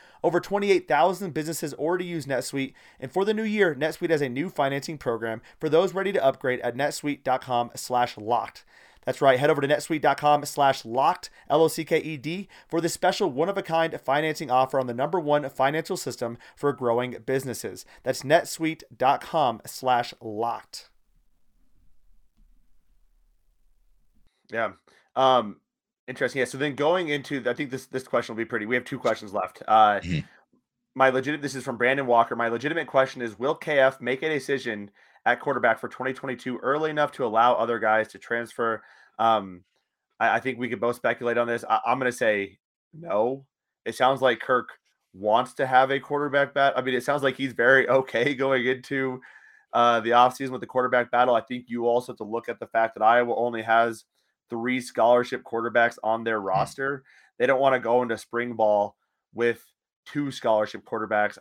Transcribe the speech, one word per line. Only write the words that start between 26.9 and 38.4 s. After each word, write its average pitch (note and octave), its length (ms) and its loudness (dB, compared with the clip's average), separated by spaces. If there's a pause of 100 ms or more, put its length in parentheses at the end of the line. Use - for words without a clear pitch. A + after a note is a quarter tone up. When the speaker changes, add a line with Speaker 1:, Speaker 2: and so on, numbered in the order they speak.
Speaker 1:
into, C#3+ 420 -6
I B2 40 0
think C#3 180 -6
this, C3 140 -10
this B2+ 180 -8
question A#2+ 320 -4
will A2+ 80 -4
be - 20 -4
pretty, A2+ 200 -6
we A#2+ 100 -2
have B2 80 -2
two B2 160 -8
questions A2 340 -4
left. F#2 320 -6
Uh, G#2+ 340 6
Speaker 2:
Mm-hmm. E2+ 200 -4 (720)
Speaker 1:
my C3+ 160 4
legit-, C3+ 320 -2
this C#3 140 -8
is C3 80 -10
from B2 140 -8
Brandon C3 280 0
Walker. A#2 300 4
"My A#2 140 -2
legitimate C#3 380 -4
question C3 340 0
is: A2 180 -8
Will C#3 160 -2
K D3+ 240 0
F C3 220 4
make C3 220 -4
a D#3 60 -2
decision B2 640 -4 (340)
at A#2+ 140 2
quarterback A#2+ 400 0
for - 80 -10
twenty B2+ 240 -8
twenty-two B2+ 460 -8
early D3+ 320 -2
enough D3+ 240 0
to C3 120 -4
allow A2+ 280 4
other A#2 260 0
guys A2 300 2
to - 80 -20
transfer?" A#2 680 -4 (340)